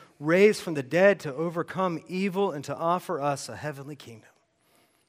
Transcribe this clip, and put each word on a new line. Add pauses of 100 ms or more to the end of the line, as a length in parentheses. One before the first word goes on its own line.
(180)
raised
from
the
dead
to
overcome
evil
and
to
offer
us
a
heavenly
kingdom? (800)